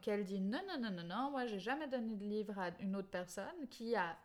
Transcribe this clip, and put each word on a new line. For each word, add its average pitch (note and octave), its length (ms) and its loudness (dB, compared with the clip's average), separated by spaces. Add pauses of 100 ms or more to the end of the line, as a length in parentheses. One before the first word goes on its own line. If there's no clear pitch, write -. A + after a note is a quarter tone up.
qu'elle G#3 240 2
dit : « G3 160 0
Non, A3 260 2
non, E4+ 120 -2
non, A3+ 120 0
non, F3 120 -4
non, A3 280 0
moi, B3+ 140 2
j'ai G#3+ 140 0
jamais C#4 280 0
donné A3+ 280 0
de G3+ 100 -4
livre G#3 320 0
à F3+ 120 2 (100)
une G3 160 2
autre F#3+ 140 -2
personne » G3+ 600 -4
qui A#3 260 0
a F3 300 2